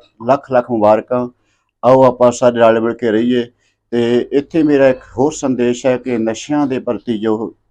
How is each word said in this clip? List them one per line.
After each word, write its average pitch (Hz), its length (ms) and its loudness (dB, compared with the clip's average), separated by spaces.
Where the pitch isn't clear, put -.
ਲੱਖ 135 240 -2
ਲੱਖ 123 200 0
ਮੁਬਾਰਕਾਂ। 113 580 0
ਆਓ 131 180 6
ਆਪਾਂ 123 280 4
ਸਾਰੇ 120 280 0
ਰਲ 113 200 4
ਮਿਲ 113 140 -2
ਕੇ 117 180 -4
ਰਹੀਏ। 120 400 0
ਤੇ 120 400 0
ਇੱਥੇ 143 320 -2
ਮੇਰਾ 143 240 2
ਇੱਕ 127 120 0
ਹੋਰ 143 140 0
ਸੰਦੇਸ਼ 123 540 -4
ਹੈ 127 120 0
ਕਿ 123 200 -6
ਨਸ਼ਿਆਂ 120 500 -4
ਦੇ 127 120 -6
ਪ੍ਰਤੀ 110 400 -6
ਜੋ 110 360 -4